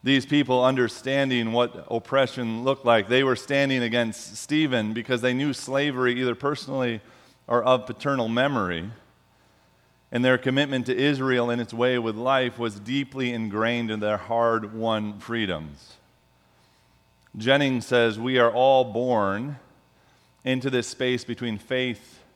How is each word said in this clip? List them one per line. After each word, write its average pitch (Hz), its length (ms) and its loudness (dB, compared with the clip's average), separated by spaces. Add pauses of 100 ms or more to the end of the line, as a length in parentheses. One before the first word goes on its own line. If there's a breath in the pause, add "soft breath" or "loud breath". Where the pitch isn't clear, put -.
These 131 220 2
people 127 380 2
understanding 127 880 0
what 117 400 0
oppression 120 720 -2
looked 131 220 -2
like, 110 240 4
they 131 140 4
were 131 120 2
standing 135 480 0
against 113 540 -4
Stephen 127 560 0
because 120 260 -2
they 123 140 0
knew 139 180 0
slavery 127 720 0
either 123 140 0
personally 131 640 -4 (440 soft breath)
or 117 160 2
of 127 260 2
paternal 127 420 -4
memory, 113 600 -2 (1200 soft breath)
and 120 120 -2
their 127 140 4
commitment 135 480 0
to 127 100 -2
Israel 131 540 2
and 120 100 -2
its 117 140 -8
way 123 260 2
with 113 160 -2
life 123 420 0
was 110 220 -6
deeply 127 540 -4
ingrained 113 580 -2
in 107 80 -4
their 104 180 0
hard-won 110 1000 -2
freedoms. 87 760 -6 (1400 soft breath)
Jennings 131 500 2
says, 117 320 4
"We 127 220 0
are 117 120 6
all 131 340 4
born 117 720 -2 (840 soft breath)
into 131 240 -2
this 123 180 0
space 127 380 -2
between 113 320 -6
faith 127 640 -6 (160)